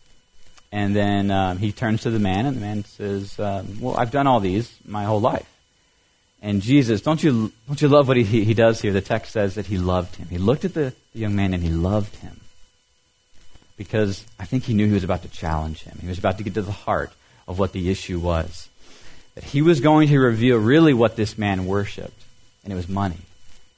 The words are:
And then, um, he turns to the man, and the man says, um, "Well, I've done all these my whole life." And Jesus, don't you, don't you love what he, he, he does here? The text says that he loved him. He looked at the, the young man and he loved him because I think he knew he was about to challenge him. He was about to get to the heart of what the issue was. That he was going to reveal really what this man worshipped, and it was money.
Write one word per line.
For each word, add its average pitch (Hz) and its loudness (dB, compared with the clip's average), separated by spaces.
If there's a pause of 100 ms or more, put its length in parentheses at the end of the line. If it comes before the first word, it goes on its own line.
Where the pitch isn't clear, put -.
(720)
And 101 0
then, 101 2
um, 95 0
he 104 -2
turns 113 -2
to 120 -2
the 113 0
man, 101 0
and 139 -4
the 117 -6
man 104 -6
says, 101 -8
um, 101 -6
"Well, 127 -4
I've 120 -2
done 139 0
all 127 4
these 98 0 (140)
my 104 -8
whole 107 0
life." 123 -2 (960)
And 101 0
Jesus, 113 2
don't 156 -2
you, 113 2 (160)
don't 143 -8
you 151 4
love 143 6
what 127 4
he, 120 4
he, 104 2
he 110 2
does 113 4
here? 101 0
The 98 2
text - -4
says 101 -2
that 101 -8
he 98 -4
loved 90 -2
him. 82 -12
He 87 -8
looked 107 0
at 175 -4
the, 139 -2 (200)
the 110 -12
young 104 -2
man 98 0
and 87 -2
he 82 -2
loved 92 0
him - -18 (1400)
because 104 -2 (140)
I 98 -10
think 127 -2
he 117 -2
knew 104 2
he 101 2
was 95 2
about 90 -2
to - -16
challenge 78 -6
him. - -16
He 85 -10
was 92 -6
about 98 -2
to 107 -10
get 98 -6
to 107 -2
the 98 -6
heart 90 -4 (360)
of 92 -6
what 95 0
the 92 -2
issue 92 -6
was. 82 -4 (680)
That - -14
he 143 -2
was 160 4
going 151 6
to 143 6
reveal 120 4
really 143 6
what 113 4
this 107 -2
man 98 -2
worshipped, 98 -4 (400)
and 101 -10
it - -6
was 87 -6
money. 95 -4 (580)